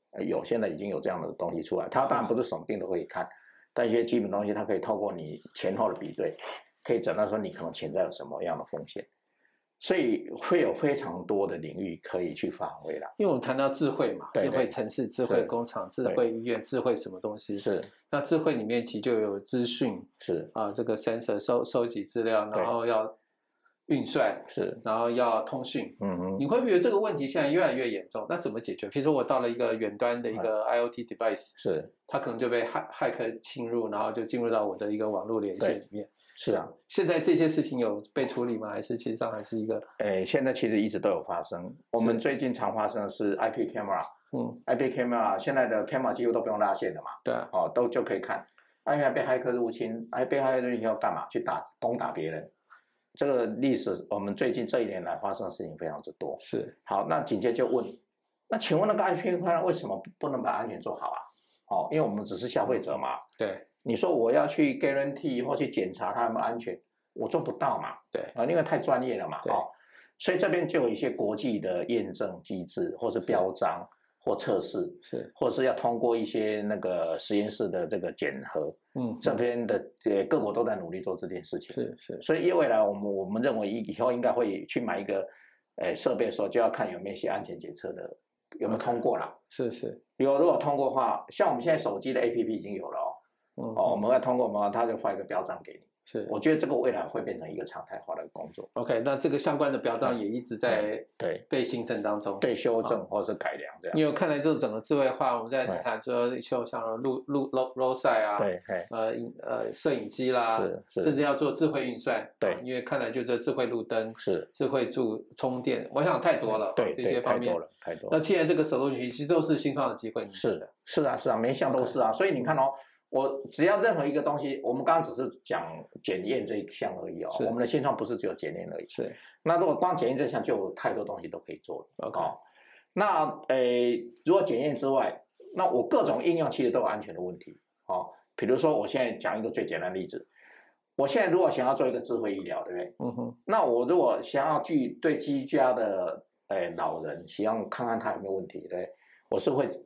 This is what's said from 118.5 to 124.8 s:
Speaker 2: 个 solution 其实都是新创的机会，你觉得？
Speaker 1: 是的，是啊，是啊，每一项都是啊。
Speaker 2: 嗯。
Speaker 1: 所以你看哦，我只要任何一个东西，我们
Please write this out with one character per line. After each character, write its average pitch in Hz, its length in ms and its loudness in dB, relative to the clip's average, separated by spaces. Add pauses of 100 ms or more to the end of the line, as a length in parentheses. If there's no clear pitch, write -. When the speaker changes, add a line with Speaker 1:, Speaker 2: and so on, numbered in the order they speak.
Speaker 2:
个 151 80 6
solution 131 480 0
其 120 60 -8
实 147 100 -4
都 160 140 6
是 151 160 2
新 139 160 0
创 135 160 0
的 110 60 -4
机 110 160 -8
会， 110 140 -4
你 101 60 -12
觉 - 160 -4
得？ 104 60 4
Speaker 1:
是 78 60 -2
的， - 100 -12 (160)
是 - 180 0
啊， 123 140 2
是 135 120 0
啊， 117 60 4
每 117 160 2
一 - 20 0
项 131 200 2
都 127 120 4
是 - 140 0
啊。 123 100 4
Speaker 2:
嗯。 - 40 2
Speaker 1:
所 190 120 2
以 190 60 4
你 135 100 0
看 151 160 2
哦， 135 160 4 (380)
我 135 300 0 (100)
只 151 140 2
要 196 160 6
任 220 140 4
何 143 100 0
一 147 60 0
个 147 100 2
东 147 160 0
西， 139 260 -4
我 120 80 0
们 123 120 -2